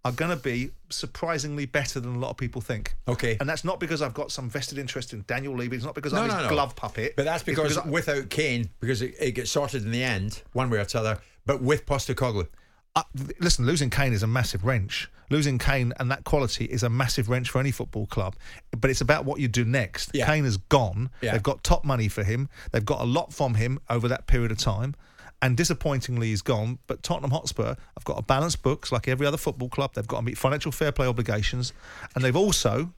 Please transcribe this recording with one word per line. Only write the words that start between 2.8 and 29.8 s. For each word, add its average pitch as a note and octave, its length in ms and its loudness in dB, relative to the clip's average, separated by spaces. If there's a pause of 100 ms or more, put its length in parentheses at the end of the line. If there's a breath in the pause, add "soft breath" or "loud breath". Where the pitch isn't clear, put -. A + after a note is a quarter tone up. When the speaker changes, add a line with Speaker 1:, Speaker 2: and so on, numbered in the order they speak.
Speaker 2:
Okay. A#2+ 320 0
Speaker 1:
And C#3 80 0
that's D#3 160 -2
not F3+ 160 -2
because D#3+ 220 -2
I've B2+ 120 -4
got D3 180 -6
some C3 180 -6
vested C#3 280 -6
interest C3 340 -8
in G#2 140 -10
Daniel C3+ 300 -4
Levy. B2 200 -4
It's A2+ 80 -6
not D3 100 -8
because D3 180 -4
Speaker 2:
No, G3+ 80 2
Speaker 1:
I'm A3+ 60 2
his A3 80 0
Speaker 2:
no, F3 100 0
no. - 40 0
Speaker 1:
glove C#3+ 280 2
puppet. A2+ 400 -4
Speaker 2:
But C#3 80 2
that's D#3+ 180 0
Speaker 1:
It's - 60 -6
Speaker 2:
because D3+ 280 2
Speaker 1:
because E3+ 100 -4
I D3+ 40 -4
Speaker 2:
without C#3+ 400 0
Kane, B2+ 380 0 (120)
because A#2+ 220 0
it, B2+ 180 -4
it C3 120 0
gets A2+ 180 -4
sorted C#3 340 0
in A2 60 -2
the A#2+ 120 0
end, G#2 400 -2 (100)
one B2+ 180 0
way A2 80 2
or G2+ 60 2
t'other, A2+ 360 0 (260 soft breath)
but C3+ 160 2
with D3 240 4
Postecoglou. B2 600 0 (460 soft breath)
Speaker 1:
Uh, E3 80 4 (140)
th-, C3+ 140 -6 (100)
listen, E3 240 4
losing C#3+ 260 4
Kane C3 220 2
is G2+ 100 2
a A2+ 40 2
massive A2+ 380 0
wrench. A2+ 440 0 (220 soft breath)
Losing C#3+ 260 2
Kane B2 420 2
and B2 120 0
that C#3 140 -4
quality C3+ 420 2
is A#2 160 -2
a A#2+ 80 2
massive A#2+ 400 2
wrench B2 180 0
for - 100 0
any C3+ 120 2
football - 360 -4
club. - 300 -2 (420 loud breath)
But C3+ 120 4
it's B2+ 100 0
about C#3+ 240 4
what C3+ 160 -2
you C3 80 2
do A#2+ 160 2
next. A#2 480 0
Speaker 2:
Yeah. C#3 140 2
Speaker 1:
Kane D3+ 180 4
is G#2+ 140 2
gone. G2+ 500 2 (140)
Speaker 2:
Yeah. A2 100 0
Speaker 1:
They've A2 100 2
got - 220 -2
top - 220 4
money A#2 220 2
for G#2 140 -2
him. A#2+ 280 0 (220 loud breath)
They've A2 120 2
got C3+ 160 0
a - 40 0
lot - 280 0
from C3 220 0
him A#2+ 240 0 (100)
over A#2+ 200 0
that B2 180 -2
period A#2+ 260 6
of G#2+ 60 -2
time, A#2+ 360 -2 (480 loud breath)
and B2+ 140 4
disappointingly B2 720 0
he's G#2+ 140 2
gone. A#2 440 0
But - 160 -6
Tottenham C#3+ 300 -2
Hotspur B2 420 -2
have - 300 -16
got - 120 -2
to A#2 60 -6
balance C3+ 340 2
books - 360 -2
like B2 160 0
every C3 180 0
other C#3+ 100 0
football B2+ 320 -4
club. C3+ 260 -2